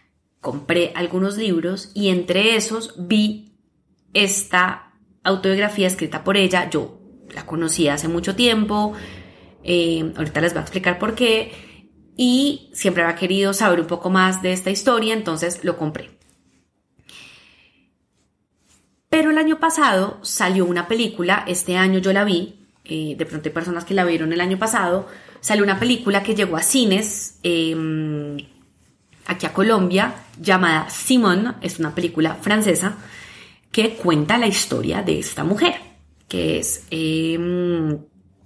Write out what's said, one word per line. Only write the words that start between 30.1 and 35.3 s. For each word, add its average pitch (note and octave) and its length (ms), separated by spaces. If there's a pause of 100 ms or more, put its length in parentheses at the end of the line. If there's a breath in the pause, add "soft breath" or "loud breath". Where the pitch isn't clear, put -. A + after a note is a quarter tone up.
llamada E3 520
Simone, A3+ 720
es - 180
una D#3 160
película D#3+ 400
francesa G#3 640 (720 loud breath)
que A3 240
cuenta E3 420
la A#3+ 80
historia E3 560
de E3 160
esta - 260